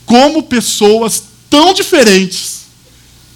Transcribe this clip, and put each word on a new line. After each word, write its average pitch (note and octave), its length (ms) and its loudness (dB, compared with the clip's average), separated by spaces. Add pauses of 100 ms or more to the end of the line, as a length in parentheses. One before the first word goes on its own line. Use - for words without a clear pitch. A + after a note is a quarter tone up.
Como D4 380 2
pessoas A3 800 -2 (260)
tão D#4+ 240 2
diferentes A3 920 -2 (720)